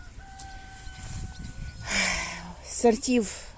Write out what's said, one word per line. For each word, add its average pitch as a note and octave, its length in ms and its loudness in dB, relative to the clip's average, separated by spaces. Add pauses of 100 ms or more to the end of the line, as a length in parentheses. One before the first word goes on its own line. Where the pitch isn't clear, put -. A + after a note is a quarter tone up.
(2750)
Сортів A#3 680 6 (220)